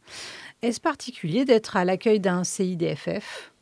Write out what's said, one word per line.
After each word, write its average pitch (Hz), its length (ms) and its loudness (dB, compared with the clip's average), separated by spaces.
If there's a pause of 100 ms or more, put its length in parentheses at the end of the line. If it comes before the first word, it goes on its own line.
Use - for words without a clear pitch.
(640)
Est-ce 240 180 0
particulier 254 640 0
d'être 226 320 4
à 185 80 4
l'accueil 190 340 4
d'un 185 240 2
C 185 220 -2
I 185 120 0
D 160 200 0
F - 120 -8 (120)
F ? - 420 -14